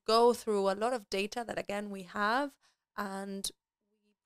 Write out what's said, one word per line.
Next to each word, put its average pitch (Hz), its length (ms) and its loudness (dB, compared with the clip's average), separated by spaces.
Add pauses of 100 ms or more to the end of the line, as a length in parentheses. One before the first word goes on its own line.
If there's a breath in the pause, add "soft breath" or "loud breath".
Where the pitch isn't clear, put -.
go 233 280 6
through 202 360 0
a 190 40 2
lot 220 200 -2
of 220 160 -6
data 202 380 -2
that, 208 120 -4
again, 202 320 -6
we 196 120 -10
have, 214 480 -2 (460)
and 196 520 -6 (540)
we - 80 -20 (140)